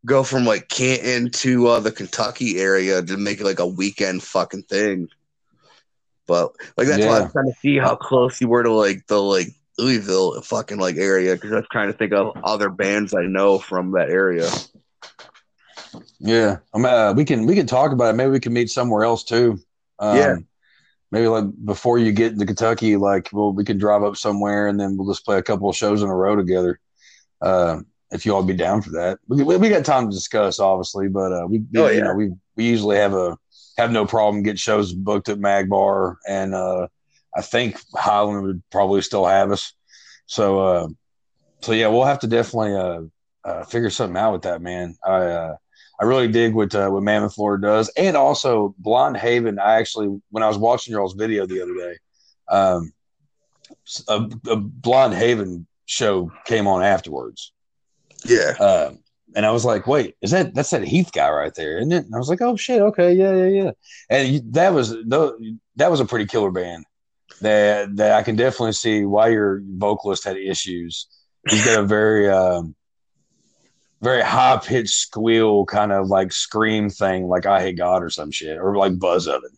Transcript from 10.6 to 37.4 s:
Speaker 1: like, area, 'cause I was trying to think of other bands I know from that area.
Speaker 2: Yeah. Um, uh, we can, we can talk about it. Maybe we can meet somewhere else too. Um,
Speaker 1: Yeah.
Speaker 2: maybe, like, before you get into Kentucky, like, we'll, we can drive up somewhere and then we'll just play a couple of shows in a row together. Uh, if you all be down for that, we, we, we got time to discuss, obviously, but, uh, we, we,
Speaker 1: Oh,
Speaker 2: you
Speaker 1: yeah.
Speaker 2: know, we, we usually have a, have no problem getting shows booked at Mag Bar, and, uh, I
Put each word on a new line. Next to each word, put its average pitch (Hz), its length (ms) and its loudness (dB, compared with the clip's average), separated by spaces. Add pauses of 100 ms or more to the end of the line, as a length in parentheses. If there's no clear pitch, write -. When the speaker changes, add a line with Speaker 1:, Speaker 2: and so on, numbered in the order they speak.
Speaker 1:
like, 92 180 -2
area, 92 400 2
'cause 104 140 -10
I 110 60 -2
was 110 140 -4
trying 104 200 -2
to - 60 -10
think 107 160 -2
of 98 300 0
other 104 260 -2
bands 98 440 -2
I 90 100 0
know 95 360 2
from 92 320 -6
that 85 180 0
area. 87 400 0 (1700)
Speaker 2:
Yeah. 107 380 2 (160)
Um, 117 120 0
uh, 113 280 4
we 147 120 4
can, 117 200 0
we 175 100 4
can 160 120 2
talk 139 240 2
about 120 220 2
it. 113 40 0
Maybe 131 140 2
we 131 80 2
can 117 140 -4
meet 120 160 0
somewhere 117 340 0
else 117 200 2
too. 117 360 2 (400)
Um, 107 180 2
Speaker 1:
Yeah. 143 180 4 (760)
Speaker 2:
maybe, 113 160 2
like, 110 180 2 (200)
before 120 340 0
you 113 120 4
get 113 220 2
into 104 120 -2
Kentucky, 110 500 0
like, 98 360 0
we'll, 104 220 0
we 104 100 -4
can 104 140 -2
drive 104 260 2
up 101 140 -2
somewhere 104 500 -2
and 101 120 -2
then 98 180 -4
we'll 98 140 -4
just - 140 -6
play 101 120 0
a 90 60 0
couple 101 260 -2
of 92 60 -4
shows 104 260 0
in 101 80 -2
a 92 60 -2
row 98 200 2
together. 90 440 0 (600)
Uh, 87 380 0 (320)
if - 140 -8
you 107 80 2
all 98 100 2
be 95 100 0
down 92 280 0
for 78 100 -12
that, 87 360 -4
we, 139 160 0
we, 170 140 2
we 214 120 4
got 170 160 2
time 127 240 2
to 98 60 -6
discuss, 98 440 -2
obviously, 95 500 0
but, 95 240 -2
uh, 87 140 -4
we, 110 120 0 (120)
we, 113 80 0
Speaker 1:
Oh, 156 80 6
Speaker 2:
you 107 100 4
Speaker 1:
yeah. 104 80 2
Speaker 2:
know, 95 100 -2
we, 104 160 -2 (240)
we 113 100 -2
usually 104 320 2
have 101 160 2
a, 90 240 -2 (400)
have 117 140 0
no 107 140 2
problem 104 380 0
getting 104 140 -2
shows 104 360 0
booked 98 360 -4
at 101 100 -4
Mag 98 300 0
Bar, 98 480 0 (100)
and, 98 280 -4
uh, 92 320 -4 (480)
I 104 60 -4